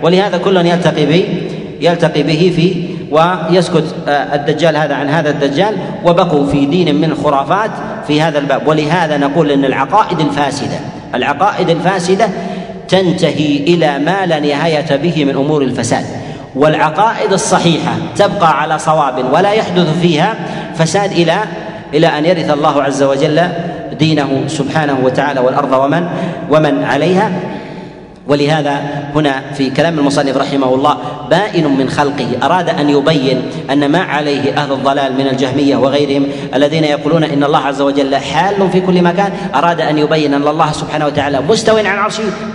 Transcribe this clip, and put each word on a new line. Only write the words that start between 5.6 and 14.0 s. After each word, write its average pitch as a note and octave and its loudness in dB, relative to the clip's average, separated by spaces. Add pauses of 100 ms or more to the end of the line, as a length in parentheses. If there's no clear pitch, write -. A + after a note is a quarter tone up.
وبقوا E3+ 2
في C#3 2
دين D3+ 2
من D#3 2
الخرافات D3 0 (360)
في D3+ 2
هذا D#3 0
الباب. C3+ 0
ولهذا D#3 2
نقول C#3+ 2
إن C3+ 2
العقائد C#3 0
الفاسدة، C#3+ -2 (360)
العقائد D3 0
الفاسدة F#3 0 (580)
تنتهي D#3 2
إلى D3 2
ما F#3 0